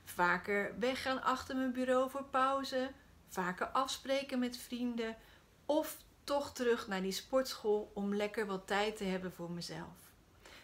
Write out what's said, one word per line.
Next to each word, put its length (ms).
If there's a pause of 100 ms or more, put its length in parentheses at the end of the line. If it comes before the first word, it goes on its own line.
vaker 720
weggaan 440
achter 340
mijn 160
bureau 380
voor 140
pauze, 680 (380)
vaker 380
afspreken 720
met 180
vrienden 600 (500)
of 300 (280)
toch 280
terug 360
naar 140
die 100
sportschool 840
om 200
lekker 320
wat 200
tijd 300
te 80
hebben 280
voor 180
mezelf. 640 (520)